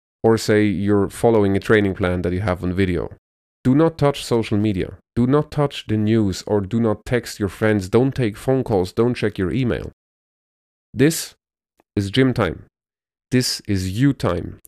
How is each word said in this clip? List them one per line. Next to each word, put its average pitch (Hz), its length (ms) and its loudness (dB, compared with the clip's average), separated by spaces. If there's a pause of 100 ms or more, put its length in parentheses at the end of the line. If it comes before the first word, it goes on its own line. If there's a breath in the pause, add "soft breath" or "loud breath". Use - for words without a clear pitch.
(240)
or 113 120 6
say 107 280 2
you're 101 440 0
following 104 480 2
a 95 40 -2
training 101 340 2
plan 90 280 -2
that 90 100 -2
you 90 80 -2
have 92 240 -2
on 90 80 -2
video. 90 400 -2 (500)
Do 127 120 2
not 160 240 2
touch 143 260 0
social 113 340 0
media. 101 360 -2 (200)
Do 120 140 2
not 147 240 0
touch - 340 -4
the 110 100 -2
news 107 480 0
or 104 160 0
do 98 200 -4
not 107 240 0
text - 340 -4
your 101 100 -2
friends. 104 400 0
Don't 127 260 2
take 113 220 -4
phone 131 280 -2
calls. 90 280 0
Don't 117 220 0
check 104 240 -4
your 92 140 -2
email. 107 400 -4 (1000)
This 143 440 0 (580)
is 98 160 -2
gym 131 240 2
time. 92 300 -2 (680)
This 127 380 0
is 95 320 -2
you 139 120 4
time. 90 560 -4